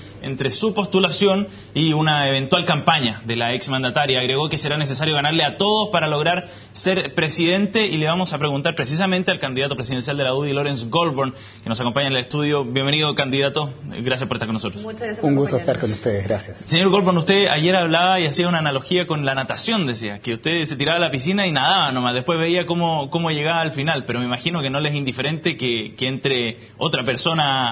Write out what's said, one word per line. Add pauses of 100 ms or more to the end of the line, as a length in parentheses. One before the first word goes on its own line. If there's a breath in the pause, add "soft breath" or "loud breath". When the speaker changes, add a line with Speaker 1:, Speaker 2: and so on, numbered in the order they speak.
(220 loud breath)
Speaker 1:
entre
su
postulación (280 loud breath)
y
una
eventual
campaña
de
la
exmandataria.
Agregó
que
será
necesario
ganarle
a
todos
para
lograr (240 loud breath)
ser
presidente,
y
le
vamos
a
preguntar
precisamente
al
candidato
presidencial
de
la
udi,
Lorenz
Goldborn, (280 loud breath)
que
nos
acompaña
en
el
estudio.
Bienvenido,
candidato. (280)
Gracias
por
estar
con
nosotros.
Speaker 2:
Muchas
gracias
por
Speaker 3:
Un
gusto
Speaker 2:
acompañarnos.
Speaker 3:
estar
con
ustedes.
Gracias.
Speaker 1:
Señor
Goldborn,
usted
ayer
hablaba
y
hacía
una
analogía
con
la
natación,
decía,
que
usted
se
tiraba
a
la
piscina
y
nadaba
nomás,
después
veía
cómo,
cómo
llegaba
al
final,
pero
me
imagino
que
no
les
es
indiferente
que,
que
entre (200 loud breath)
otra
persona